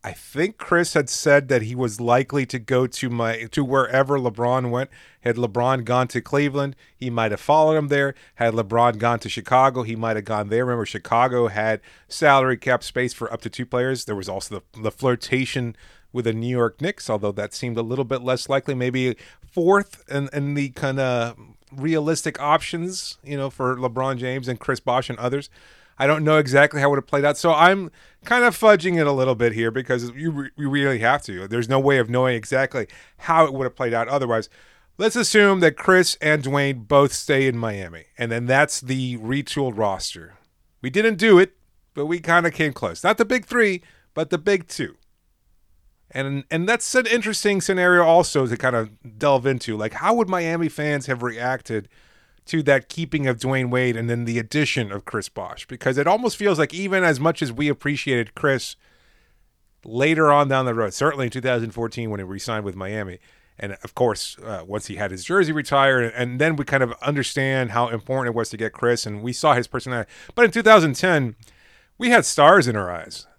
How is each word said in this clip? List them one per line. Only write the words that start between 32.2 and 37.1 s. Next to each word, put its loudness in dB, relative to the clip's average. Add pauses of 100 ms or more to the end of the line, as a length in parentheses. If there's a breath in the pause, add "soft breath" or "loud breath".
exactly -4 (320 loud breath)
how 4
it -4
would -4
have -6
played -4
out 0
otherwise. -2 (480 soft breath)
Let's 0
assume 4
that 4
Chris 4
and 0
Dwayne -2
both 6